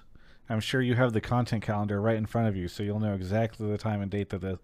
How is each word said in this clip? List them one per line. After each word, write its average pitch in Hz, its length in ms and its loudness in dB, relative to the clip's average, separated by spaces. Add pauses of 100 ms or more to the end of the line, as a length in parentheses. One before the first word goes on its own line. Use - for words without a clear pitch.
(480)
I'm 110 120 0
sure 131 200 0
you 123 140 4
have 123 180 4
the 110 80 2
content 120 440 0
calendar 104 360 0
right 113 160 2
in 110 100 -2
front 117 220 2
of 98 80 0
you, 87 120 -2
so - 140 -8
you'll 101 180 -2
know 107 140 0
exactly 107 560 -2
the 104 80 0
time 107 220 -2
and 98 100 -4
date 101 200 -2
that 98 100 -4
the, 95 240 -4